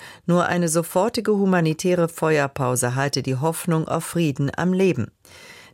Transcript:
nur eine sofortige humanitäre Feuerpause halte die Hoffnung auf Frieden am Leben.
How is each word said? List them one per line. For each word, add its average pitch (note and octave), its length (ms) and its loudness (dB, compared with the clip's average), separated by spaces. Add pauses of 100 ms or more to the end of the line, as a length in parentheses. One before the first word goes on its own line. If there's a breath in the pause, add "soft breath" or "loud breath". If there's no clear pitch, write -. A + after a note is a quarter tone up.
(260 loud breath)
nur F3 200 4
eine F3 240 0
sofortige F#3+ 640 0
humanitäre F3+ 720 2
Feuerpause C#3 880 0
halte C#3 280 -2
die C3 120 -2
Hoffnung D#3+ 540 -2
auf E3 160 -4
Frieden C#3+ 500 -2
am F3+ 160 0
Leben. F#3 400 0 (640 loud breath)